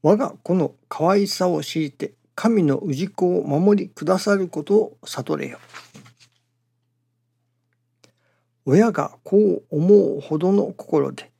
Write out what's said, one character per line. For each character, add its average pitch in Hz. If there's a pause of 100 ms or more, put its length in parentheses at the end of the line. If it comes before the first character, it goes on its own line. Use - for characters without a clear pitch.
我 185
が 262
子 175
の 175 (120)
可 165
愛 202
さ 185
を 156
強 160
い 139
て、 - (220)
神 226
の 143
氏 165
子 180
を 175
守 185
り -
下 180
さ 202
る 185
こ 151
と 196
を 220
悟 151
れ 143
よ。 - (3000)
親 202
が - (100)
子 190
を 208
思 170
う 143
ほ 156
ど 180
の 202
心 139
で -